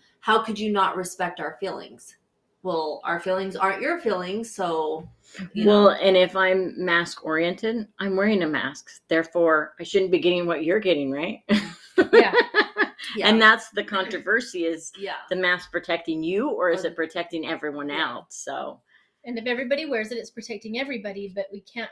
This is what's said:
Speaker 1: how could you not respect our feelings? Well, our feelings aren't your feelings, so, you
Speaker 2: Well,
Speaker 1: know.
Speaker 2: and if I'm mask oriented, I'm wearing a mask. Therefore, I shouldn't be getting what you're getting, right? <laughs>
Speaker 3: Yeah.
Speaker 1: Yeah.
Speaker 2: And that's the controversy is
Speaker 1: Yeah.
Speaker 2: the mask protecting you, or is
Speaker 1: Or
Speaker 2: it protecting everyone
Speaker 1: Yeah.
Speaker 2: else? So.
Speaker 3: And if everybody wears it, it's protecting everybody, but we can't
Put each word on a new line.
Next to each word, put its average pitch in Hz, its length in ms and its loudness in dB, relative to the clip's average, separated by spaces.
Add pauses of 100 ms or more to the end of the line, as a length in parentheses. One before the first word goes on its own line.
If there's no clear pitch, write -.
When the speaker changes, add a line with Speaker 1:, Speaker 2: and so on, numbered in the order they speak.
(200)
Speaker 1:
how 220 220 2
could 220 160 -6
you 214 120 -2
not 190 260 2
respect 180 440 -6
our 156 180 -6
feelings? - 580 -12 (460)
Well, 160 420 -4
our 170 160 -2
feelings 190 360 -2
aren't 196 260 0
your 339 160 -2
feelings, 202 560 -4
so, 160 540 -4 (460)
you 214 120 2
Speaker 2:
Well, 208 180 8
Speaker 1:
know. 196 60 10
Speaker 2:
and 190 260 4
if 180 200 4
I'm 185 460 2
mask 170 420 -2
oriented, 180 640 -2 (100)
I'm 190 180 -2
wearing 202 260 2
a 160 40 0
mask. 139 440 -6 (180)
Therefore, 160 720 2
I - 20 -10
shouldn't 190 300 0
be 175 60 4
getting 175 280 2
what 160 180 -2
you're 190 160 2
getting, 151 300 0
right? 156 380 -6
<laughs> 208 320 0 (320)
Speaker 3:
Yeah. 427 220 8 (840)
Speaker 1:
Yeah. 202 120 2
Speaker 2:
And 220 120 6
that's 220 300 6
the 208 140 -4
controversy 190 840 -2
is 160 320 -6
Speaker 1:
Yeah. 190 160 -8 (140)
Speaker 2:
the 180 80 -2
mask 180 340 0
protecting 170 520 -4
you, 196 260 -2
or 180 220 0
is 175 140 0
Speaker 1:
Or 170 40 -2
Speaker 2:
it 165 80 -12
protecting 165 500 -6
everyone 147 420 -6
Speaker 1:
Yeah. 147 240 -4
Speaker 2:
else? - 220 -14
So. 139 460 -10 (440)
Speaker 3:
And 240 140 -8
if 220 80 -8
everybody 262 400 -2
wears 220 240 -4
it, 240 80 -8
it's 220 120 -12
protecting 220 480 -10
everybody, 202 560 -8
but 196 180 -6
we 202 80 -14
can't - 320 -12